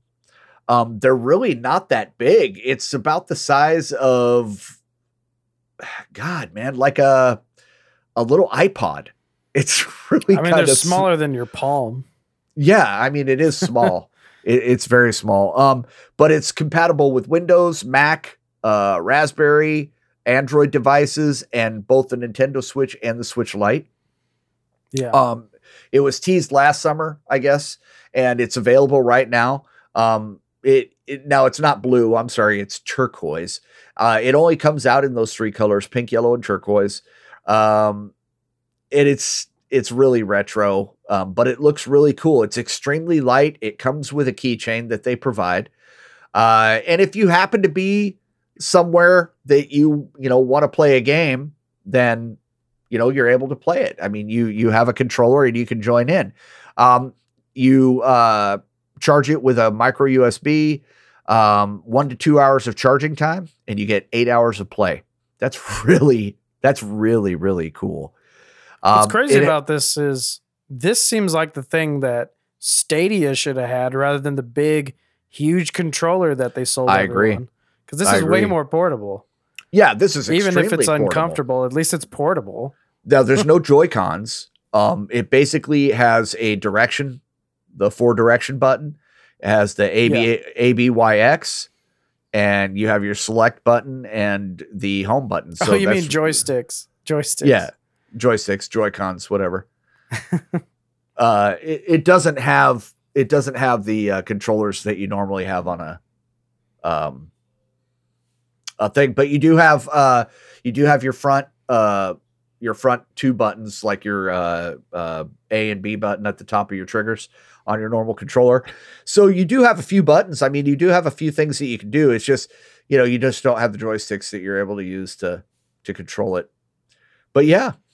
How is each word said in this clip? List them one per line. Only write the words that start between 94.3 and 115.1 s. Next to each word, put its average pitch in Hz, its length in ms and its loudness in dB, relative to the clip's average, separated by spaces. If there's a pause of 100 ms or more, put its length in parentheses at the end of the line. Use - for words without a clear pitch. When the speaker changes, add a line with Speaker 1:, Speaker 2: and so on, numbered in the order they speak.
Speaker 1:
the 98 300 -4
home 120 240 -2
button. 85 340 -8
Speaker 2:
Oh, - 40 -2
Speaker 1:
So 208 100 2
Speaker 2:
you 196 120 0
mean 196 160 0
Speaker 1:
that's 156 40 -8
Speaker 2:
joysticks. 151 800 -4 (180)
Joysticks. 147 420 -4
Speaker 1:
Yeah, 104 220 2 (480)
joysticks, 107 520 -2
Joy-Cons, 98 600 -6
whatever. 95 380 -4 (440)
Speaker 2:
<laughs> - 360 -8 (720)
Speaker 1:
Uh, 104 440 2
it, 160 260 -8
it 165 180 2
doesn't 170 320 2
have, 135 560 0 (200)
it 135 160 0
doesn't 135 260 0
have 120 300 -2
the, 107 260 -2
uh, 95 120 -2
controllers 104 600 -4
that 107 140 -4
you 98 100 -8
normally 98 380 -6
have 90 200 -6
on 87 140 -6
a, 82 220 -14 (800)
um, 78 480 -6 (1500)
a 104 100 -2
thing, 139 240 0
but 139 160 0
you 143 100 -2
do 160 160 4
have, 156 340 4
uh, 131 360 2 (380)
you 123 100 -4
do 139 100 0
have 143 200 2
your 131 100 -4
front, 139 340 -2 (220)
uh, 104 460 0 (440)
your 113 140 -6
front 123 300 -2 (120)
two 131 180 -2
buttons, 107 500 -4
like 101 200 -4
your, 98 260 -4
uh, 87 460 -4 (160)
uh, 82 320 -8 (280)